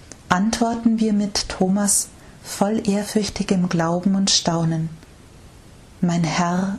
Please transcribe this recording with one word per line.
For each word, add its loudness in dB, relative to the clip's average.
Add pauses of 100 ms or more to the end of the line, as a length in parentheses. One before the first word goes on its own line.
(300)
Antworten 0
wir 0
mit -2
Thomas 0 (340)
voll -2
ehrfürchtigem 0
Glauben 0
und 2
Staunen: 0 (1120)
„Mein 0
Herr 0